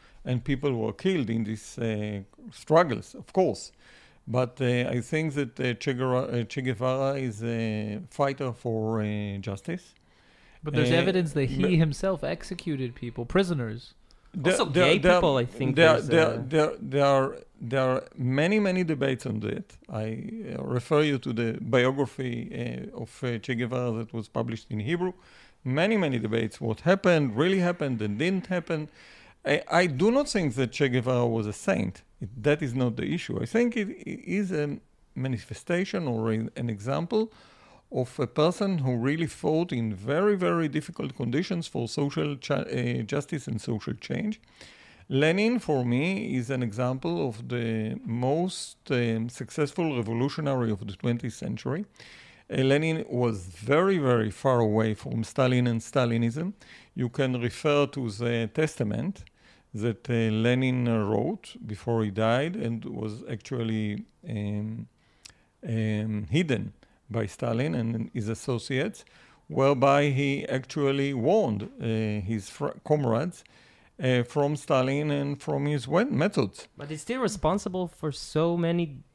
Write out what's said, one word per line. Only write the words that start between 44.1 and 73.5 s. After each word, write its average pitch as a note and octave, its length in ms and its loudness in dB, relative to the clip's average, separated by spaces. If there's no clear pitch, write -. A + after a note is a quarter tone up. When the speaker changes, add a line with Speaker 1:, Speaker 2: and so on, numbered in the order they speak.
Speaker 1:
Lenin, F#3 500 2
for C#3 240 0
me, C3+ 540 0
is A#2 120 -4
an C3 140 0
example C3 640 -2
of A#2+ 220 -8
the A2+ 560 -2
most, C3+ 720 -2
um, A#2 360 0
successful C#3+ 720 -2
revolutionary B2 720 0
of G#2+ 160 -4
the G2+ 60 -8
twentieth A#2+ 400 -2
century. B2+ 500 -6
Uh, - 120 0
Lenin D#3 480 2
was A2+ 380 0
very, D3+ 500 2
very A#2+ 340 4
far B2+ 300 4
away A2 320 4
from A#2 320 -4
Stalin B2+ 420 2
and A2+ 140 0
Stalinism. A#2+ 720 0
You B2 140 -2
can B2+ 320 0
refer C#3+ 460 2
to C3+ 220 -4
the A#2 440 -2
testament C#3+ 720 -2
that, A2 360 -4
uh, B2 40 2
Lenin, B2 560 2
uh, A2+ 160 2
wrote A#2 640 -2
before A2+ 400 0
he G#2 40 -2
died A#2 460 2
and A#2 300 -4
was A2 440 -8
actually, A2 760 -4
um, G#2+ 580 -6
um, G#2+ 640 -2
hidden A#2 420 0
by A2+ 160 -2
Stalin B2 480 -2
and A2+ 380 -4
his A2 160 -4
associates, C3 720 -4
whereby C#3 540 4
he C#3 100 2
actually C#3 640 0
warned, B2+ 500 2
uh, F3+ 220 -10
his G#2+ 180 -4
fr-, - 340 -6
comrades, D3 600 0